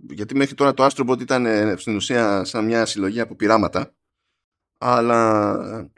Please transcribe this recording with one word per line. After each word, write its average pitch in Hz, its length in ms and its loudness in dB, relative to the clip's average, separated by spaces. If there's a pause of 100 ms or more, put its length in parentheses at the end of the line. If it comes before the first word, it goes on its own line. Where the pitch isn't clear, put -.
(100)
γιατί 104 240 -10
μέχρι 139 200 0
τώρα 139 200 2
το 135 120 4
Astrobot 127 340 0
ήταν, 127 260 0
ε, 107 300 2
στην 110 200 -4
ουσία 101 480 0
σαν 110 200 -6
μια 113 220 0
συλλογή 104 340 -4
από 113 140 -6
πειράματα, 104 600 2 (840)
αλλά 110 1160 0